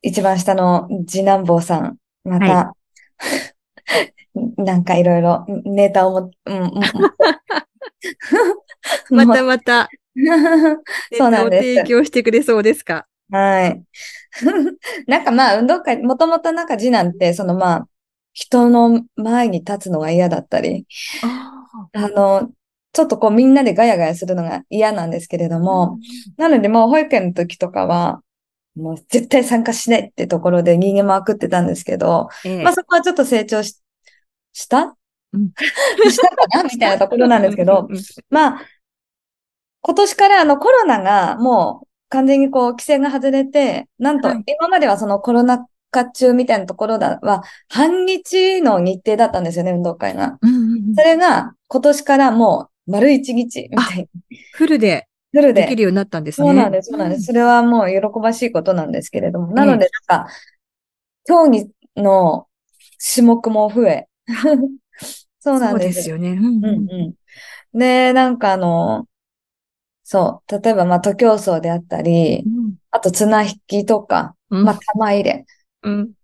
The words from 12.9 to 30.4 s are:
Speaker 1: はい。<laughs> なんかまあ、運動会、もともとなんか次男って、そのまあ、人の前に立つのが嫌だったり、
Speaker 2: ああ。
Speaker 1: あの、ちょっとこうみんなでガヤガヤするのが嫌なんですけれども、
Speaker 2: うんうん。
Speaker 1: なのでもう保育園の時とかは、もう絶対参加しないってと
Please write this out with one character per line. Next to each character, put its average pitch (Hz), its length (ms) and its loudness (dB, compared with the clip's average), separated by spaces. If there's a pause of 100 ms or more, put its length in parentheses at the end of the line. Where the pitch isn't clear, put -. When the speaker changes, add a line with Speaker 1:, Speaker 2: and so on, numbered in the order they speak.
Speaker 1:
は 196 340 2
い。 175 180 -4 (640)
<laughs> 370 600 -4
な 294 140 0
ん - 40 -8
か 247 60 0
ま 240 220 2
あ、 208 40 2
運 233 80 0
動 339 160 0
会、 240 220 -4
も 254 120 0
と 320 120 2
も 330 100 0
と 330 140 -4
な 330 140 -6
ん - 20 -18
か 277 100 -4
次 240 140 -2
男 185 180 0
っ 175 40 -8
て、 175 200 0
そ 196 100 -6
の 180 120 -2
ま 185 160 0
あ、 - 160 -4 (440)
人 240 380 2
の 233 320 4 (140)
前 233 320 -2
に 175 160 -4
立 196 260 -8
つ - 0 -
の 175 80 -2
が 156 140 -4
嫌 175 180 2
だ 165 120 -4
っ - 60 -20
た - 140 -2
り、 - 240 -6 (380)
Speaker 2:
あ 254 420 -10 (280)
あ。 214 120 -8
Speaker 1:
あ - 40 -4
の、 202 420 0 (420)
ち - 80 2
ょ 311 40 4
っ - 20 -10
と 214 100 -2
こ 220 120 2
う - 20 2
み 233 120 4
ん 262 120 6
な 277 80 4
で 214 100 2
ガ 214 120 4
ヤ 214 120 2
ガ 170 80 0
ヤ 160 80 -4
す 170 100 -10
る 185 120 -4
の 175 80 -6
が 165 260 -8
嫌 214 220 0
な 175 160 -6
ん - 20 -8
で 165 100 -8
す 170 80 -16
け 175 120 -8
れ 170 100 -4
ど 165 100 -4
も、 185 260 0
Speaker 2:
う - 20 -4
ん 185 60 -8
う - 20 -12
ん。 226 60 -16 (360)
Speaker 1:
な 330 120 0
の 262 120 4
で 202 80 0
も 226 160 4
う 226 40 0
保 311 100 4
育 302 160 -2
園 185 140 0
の 175 40 -8
時 175 240 -6
と 180 140 -6
か 185 160 -2
は、 170 340 -2 (560)
も 160 180 -10
う - 20 -20 (100)
絶 240 220 -2
対 254 160 2
参 240 180 0
加 233 80 -4
し 233 180 -6
な 226 100 2
い - 20 -4
っ - 100 -14
て 180 160 -8
と 175 140 -2